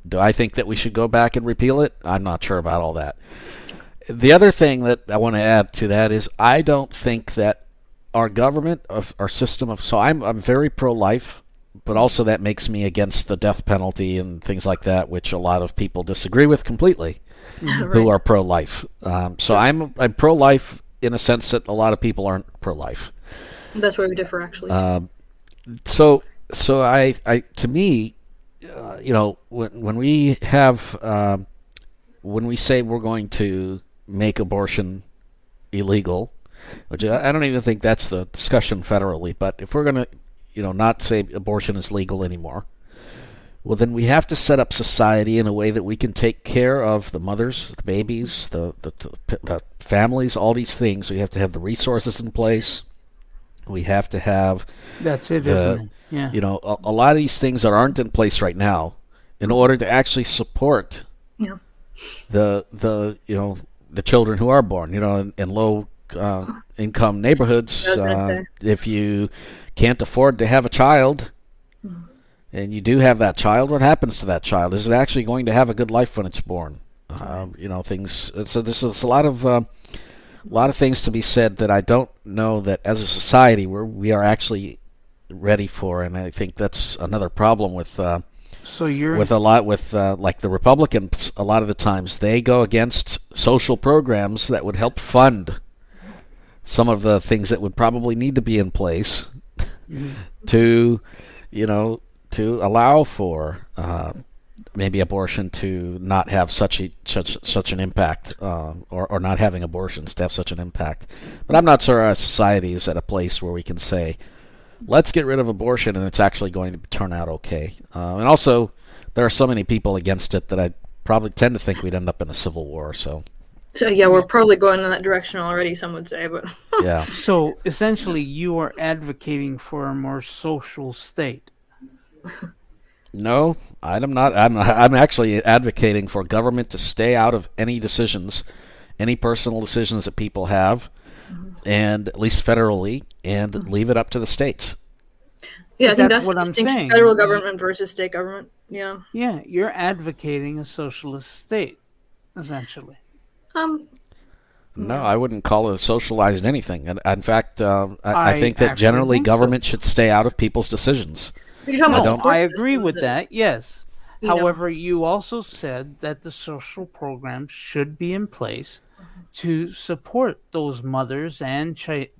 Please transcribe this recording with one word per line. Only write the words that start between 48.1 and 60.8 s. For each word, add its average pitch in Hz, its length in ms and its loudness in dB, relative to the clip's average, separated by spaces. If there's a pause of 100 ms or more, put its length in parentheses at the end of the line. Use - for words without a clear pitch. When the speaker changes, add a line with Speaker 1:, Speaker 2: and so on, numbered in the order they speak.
Speaker 1:
the, 85 340 -6
the, 80 160 -10
the, - 440 -6
the 82 200 -8 (160)
families, 120 580 0
all 110 180 2
these 120 200 -4
things. 98 360 -2
We 95 80 -4
have 98 120 -4
to - 80 -6
have 95 140 0
the - 60 -8
resources 113 600 -4
in 113 120 -10
place. 110 520 -2 (840)
We 92 160 -8
have 98 280 0
to 101 80 -4
have 95 460 0 (380)
Speaker 2:
That's 151 280 -2
it, 160 140 0
Speaker 1:
the, 143 60 0 (240)
Speaker 2:
isn't 113 120 -6
it? 98 40 -16 (200)
Yeah. 139 220 -4
Speaker 1:
you 110 80 0
know, 98 220 -2
a, 104 220 -4
a 107 80 -2
lot 120 180 6
of 151 80 6
these 147 200 0
things 127 240 0
that 110 100 4
aren't 123 260 4
in 113 120 -2
place 107 300 0
right 87 160 -2
now 92 380 0 (460)
in 107 100 -2
order 123 260 6
to 117 140 -4
actually 127 340 2
support - 800 -2 (340)